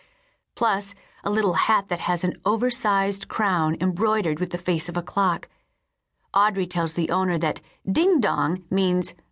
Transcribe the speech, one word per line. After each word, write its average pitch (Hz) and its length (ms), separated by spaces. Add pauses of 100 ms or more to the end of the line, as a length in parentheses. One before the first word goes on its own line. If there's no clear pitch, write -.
(560)
plus 214 400 (260)
a - 80
little 208 220
hat 196 340
that 170 140
has 180 240
an 180 200
oversized 202 840
crown 170 520
embroidered 185 600
with 180 100
the 175 80
face 170 300
of 165 80
a 175 60
clock. 180 460 (840)
Audrey 196 340
tells 170 280
the 170 160
owner 185 280
that 156 220 (280)
ding 330 300
dong 160 520
means 180 440 (180)